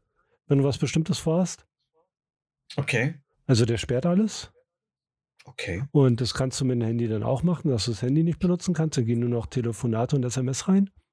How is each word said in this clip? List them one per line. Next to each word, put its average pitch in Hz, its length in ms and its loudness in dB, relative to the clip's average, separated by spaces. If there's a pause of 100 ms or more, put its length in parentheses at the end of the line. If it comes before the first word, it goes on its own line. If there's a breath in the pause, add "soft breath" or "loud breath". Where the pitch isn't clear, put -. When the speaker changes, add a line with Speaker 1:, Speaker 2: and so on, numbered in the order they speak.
(480)
Speaker 1:
wenn 139 120 4
du 135 40 4
was 139 140 0
Bestimmtes 160 400 0
vorhast. 175 480 -2 (1080)
Speaker 2:
Okay. 127 400 -2 (320)
Speaker 1:
Also 120 180 4
der 113 120 0
sperrt - 280 -2
alles. 190 460 0 (920)
Speaker 2:
Okay. 95 460 -8
Speaker 1:
Und 127 300 4
das 120 120 -4
kannst 131 260 -4
du 135 60 -2
mit 127 140 0
dem 113 60 0
Handy 117 220 -2
dann 107 160 -2
auch 123 200 -2
machen, 170 260 0
dass 117 160 0
du 120 60 -2
das 107 100 -6
Handy 139 220 2
nicht 165 160 -2
benutzen 180 340 0
kannst. 160 240 -2
Da 127 60 2
gehen 117 160 0
nur 120 100 0
noch 117 160 -2
Telefonate 117 720 -2
und 131 80 2
S 123 140 -4
M 127 100 -2
S 131 200 -6
rein. 196 220 4 (240)